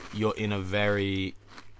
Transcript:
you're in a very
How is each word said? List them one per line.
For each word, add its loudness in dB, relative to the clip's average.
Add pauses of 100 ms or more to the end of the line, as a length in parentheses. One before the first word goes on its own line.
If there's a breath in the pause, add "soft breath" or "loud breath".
(140)
you're 2
in 0
a 0
very 2 (440)